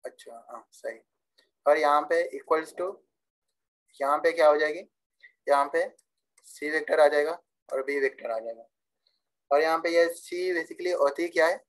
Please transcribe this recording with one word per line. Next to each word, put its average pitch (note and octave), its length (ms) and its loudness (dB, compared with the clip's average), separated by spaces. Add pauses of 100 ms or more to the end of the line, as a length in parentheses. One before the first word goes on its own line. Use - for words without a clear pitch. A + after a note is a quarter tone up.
अच्छा A#2 480 -18
हाँ A2+ 200 -20
सही। A2+ 280 -14 (640)
और D3 120 4
यहाँ D3 240 2
पे E3 200 -2 (160)
equals D#3 380 -4
to, F#3 180 -6 (1080)
यहाँ C#3+ 160 0
पे D#3+ 140 0
क्या D#3+ 160 4
हो D3+ 100 6
जाएगी? D3+ 260 -2 (680)
यहाँ C#3+ 240 4
पे E3+ 140 0 (580)
सी - 240 -10
vector D#3 300 -2
आ D3 80 8
जाएगा D3+ 340 0 (320)
और C3+ 100 -4
B C#3+ 160 -4
vector A#2+ 320 -4
आ A2+ 80 -4
जाएगा। A#2 280 -14 (840)
और D3 100 4
यहाँ E3 180 0
पे E3+ 100 -4
ये E3+ 200 4
सी F3+ 440 -6
basically F3 460 -4
होती E3 280 0
क्या D#3+ 200 2
है? F#3 100 -2 (120)